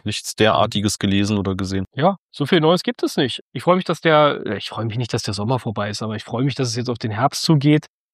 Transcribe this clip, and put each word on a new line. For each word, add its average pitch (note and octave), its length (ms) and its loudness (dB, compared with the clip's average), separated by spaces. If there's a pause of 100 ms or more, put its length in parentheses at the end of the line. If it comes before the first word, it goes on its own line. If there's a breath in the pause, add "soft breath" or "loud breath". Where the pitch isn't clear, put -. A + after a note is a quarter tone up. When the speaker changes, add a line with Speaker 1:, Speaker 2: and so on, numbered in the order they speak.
Speaker 1:
nichts - 320 -8
derartiges G#2 640 2
gelesen G2+ 380 2
oder G2 180 -2
gesehen. F#2+ 300 -4 (100)
Speaker 2:
Ja, F3 220 0 (140)
so - 140 -6
viel F3 140 2
Neues D#3+ 240 4
gibt - 200 -4
es D#4+ 120 -4
nicht. C3+ 240 0 (140)
Ich - 100 -8
freue F3+ 140 4
mich, F#3 80 -2
dass - 160 -4
der, D3+ 440 4
äh, G#2 120 -4
ich - 100 -10
freue - 180 -6
mich A2 120 -4
nicht, B2 160 -4
dass A#2 100 -4
der G#2+ 100 -4
Sommer A2 260 -2
vorbei G#2 300 -6
ist, G#2+ 140 -8
aber A2 140 -6
ich - 80 -10
freue A#2+ 180 -4
mich, C#3 120 0
dass C3 120 -2
es A2+ 80 -6
jetzt A#2+ 140 -4
auf A#2 80 -4
den A#2 140 -6
Herbst A#2 320 -2
zugeht. D3+ 420 4 (280)